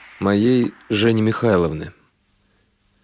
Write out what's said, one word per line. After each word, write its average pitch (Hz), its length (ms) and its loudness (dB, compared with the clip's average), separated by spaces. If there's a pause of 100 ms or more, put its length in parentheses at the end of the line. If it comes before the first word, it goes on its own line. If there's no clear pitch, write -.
(200)
моей 113 540 0 (160)
Жени 110 340 0
Михайловны. 87 680 -2 (1120)